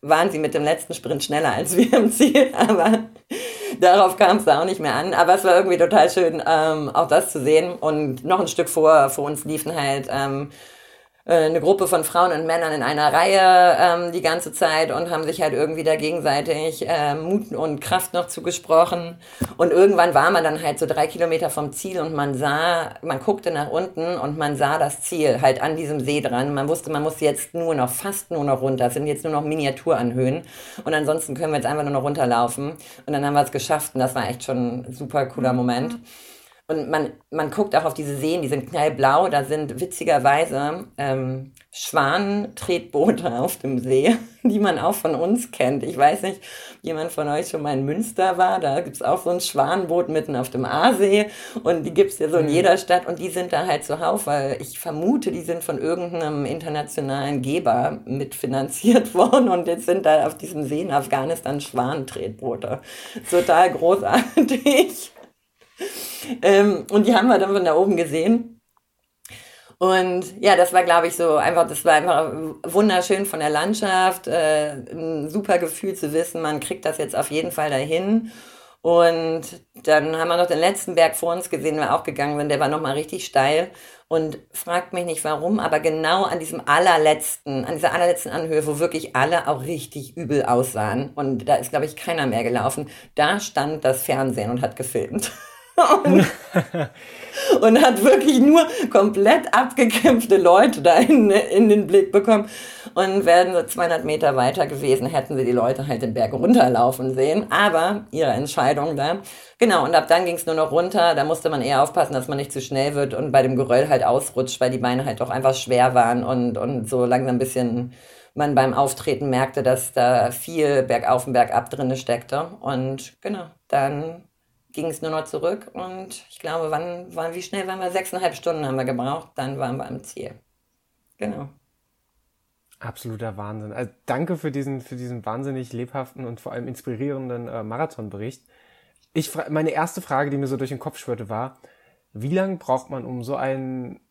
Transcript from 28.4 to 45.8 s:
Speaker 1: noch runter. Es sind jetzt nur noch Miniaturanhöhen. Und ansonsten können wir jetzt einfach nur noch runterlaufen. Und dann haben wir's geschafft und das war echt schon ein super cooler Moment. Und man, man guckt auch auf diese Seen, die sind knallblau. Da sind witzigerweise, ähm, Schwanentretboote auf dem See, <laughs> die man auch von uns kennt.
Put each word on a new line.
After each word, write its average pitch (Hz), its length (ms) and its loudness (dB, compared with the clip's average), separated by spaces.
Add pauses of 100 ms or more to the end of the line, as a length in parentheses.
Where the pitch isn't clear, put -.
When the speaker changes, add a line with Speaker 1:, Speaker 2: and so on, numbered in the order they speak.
Speaker 1:
noch 135 180 0
runter. 131 240 0
Es 123 80 -2
sind 147 120 -4
jetzt 147 180 -4
nur 160 80 -4
noch 151 100 -2
Miniaturanhöhen. 139 1000 -2 (420)
Und 156 100 -2
ansonsten 151 400 -2
können 156 180 -4
wir 147 60 0
jetzt - 80 -4
einfach 147 180 -2
nur 143 80 -4
noch 135 100 0
runterlaufen. 139 680 0 (340)
Und 151 60 -6
dann 143 120 -2
haben 143 100 -2
wir's 143 180 2
geschafft - 420 -4
und 131 60 -2
das 127 140 0
war 113 140 -4
echt 123 160 -8
schon 123 440 -4
ein 127 40 -14
super 139 340 -4
cooler 131 260 -2
Moment. 123 460 -2 (680)
Und 151 200 -4
man, 156 220 -2 (200)
man 156 200 -4
guckt 202 260 -2
auch 156 80 2
auf 156 80 -2
diese 143 240 -6
Seen, 160 240 -2
die 139 80 -4
sind 139 220 -4
knallblau. 147 580 2
Da 143 160 0
sind 147 360 -6
witzigerweise, 151 1040 0 (100)
ähm, 131 560 -6 (200)
Schwanentretboote 170 1700 -2
auf - 180 -4
dem 131 200 -4
See, 135 380 2 (140)
<laughs> - 120 -20
die 214 180 0
man 185 180 0
auch 180 160 0
von 160 200 -2
uns 190 360 -2
kennt. 135 320 0